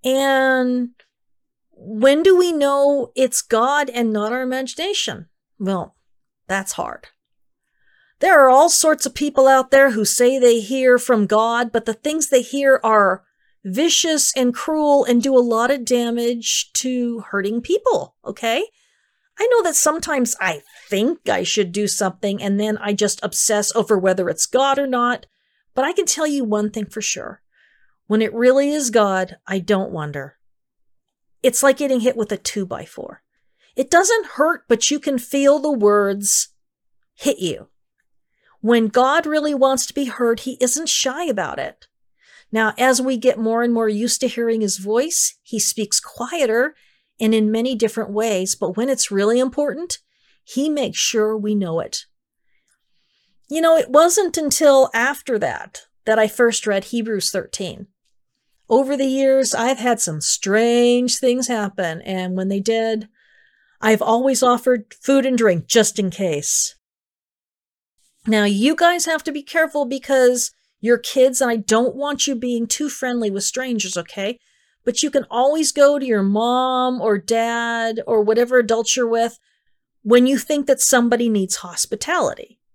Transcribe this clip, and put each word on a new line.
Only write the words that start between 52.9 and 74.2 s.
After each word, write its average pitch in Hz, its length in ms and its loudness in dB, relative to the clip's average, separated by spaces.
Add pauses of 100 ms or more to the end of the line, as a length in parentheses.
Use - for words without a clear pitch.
You 311 120 -2
know, 330 160 6
it 294 140 0
wasn't 339 460 4
until 277 560 4
after 247 460 -2
that - 440 -8 (220)
that 220 140 2
I 214 80 4
first 226 400 0
read 196 200 -2
Hebrews 220 440 -4
thirteen. - 560 -8 (840)
Over 269 280 2
the 269 100 0
years, 269 480 2
I've 240 240 0
had 233 220 0
some 156 200 -6
strange 240 960 2
things 254 300 0
happen, 196 540 -4
and 185 340 -6
when 190 120 -4
they 196 120 -2
did, 226 480 -2 (720)
I've 220 220 2
always 254 400 2
offered 247 580 0
food 269 240 2
and 254 140 0
drink 190 280 2
just 214 320 2
in 190 120 -2
case. 160 640 -4 (1500)
Now, 214 180 2
you 208 300 2
guys 349 320 2
have 320 180 -4
to 311 80 -4
be 285 100 -8
careful 320 420 -2
because 247 680 0 (280)
your 233 180 2
kids, 254 420 2
and 247 100 0
I 233 60 0
don't 226 380 0
want 285 320 -4
you 277 80 -2
being 233 320 -4
too 294 220 -4
friendly 240 420 -4
with 196 140 -6
strangers, 233 520 -4
okay? 196 420 -8 (460)